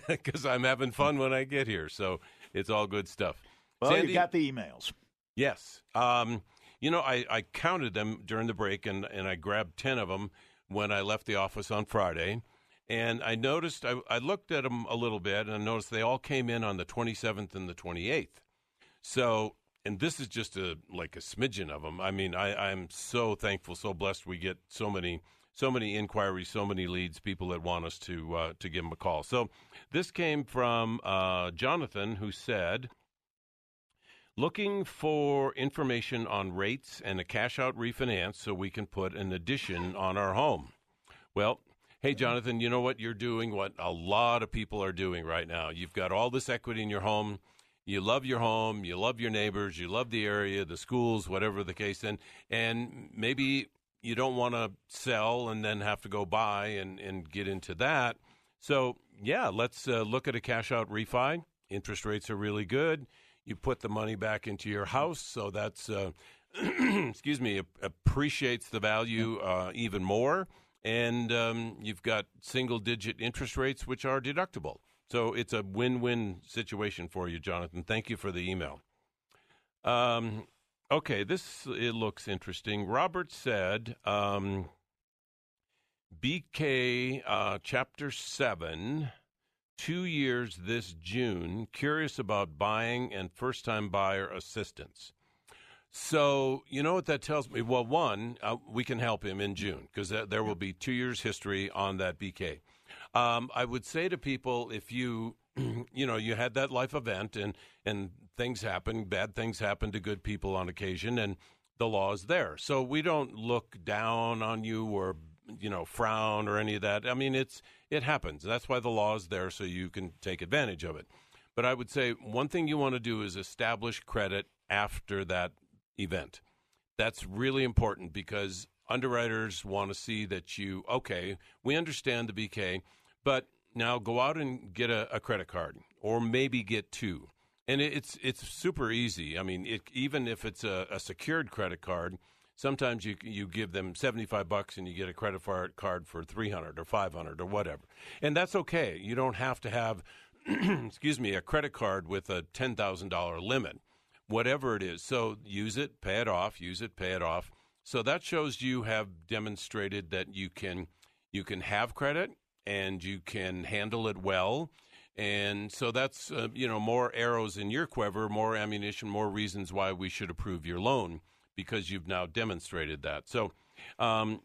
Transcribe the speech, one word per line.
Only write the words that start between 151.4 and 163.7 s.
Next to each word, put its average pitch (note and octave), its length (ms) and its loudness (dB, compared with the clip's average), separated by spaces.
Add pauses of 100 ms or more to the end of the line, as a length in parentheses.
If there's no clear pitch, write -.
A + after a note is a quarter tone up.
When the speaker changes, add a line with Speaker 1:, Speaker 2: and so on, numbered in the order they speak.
Speaker 1:
credit D3 320 2
card F#2+ 340 0
with F#2+ 220 -2
a F2+ 120 0 (120)
ten B2+ 220 -2
thousand F#2+ 340 -2
dollar F2 300 -2
limit, G2+ 380 0 (500)
whatever A#2+ 460 2
it G2 80 0
is. E2+ 200 -4
So A2+ 420 0
use G#2 320 -2
it, C#3 240 -2
pay G2+ 220 2
it A2+ 60 0
off, F#2+ 340 2
use F2+ 180 -6
it, - 160 -8
pay F#2 160 -2
it F2+ 100 0
off. E2+ 280 0 (340)
So A#2+ 180 0
that C#3+ 200 2
shows D3+ 400 0
you B2+ 220 0
have G2+ 420 -2
demonstrated G2+ 840 -4
that F#2+ 240 -2
you F#2+ 140 -6
can, F2+ 380 -6 (460)
you G2 120 -4
can F#2+ 160 -6
have G#2 340 0
credit D#3+ 360 0 (360)
and F#2+ 360 -2
you F#2+ 180 -6
can F#2 440 -4
handle G#2+ 440 -2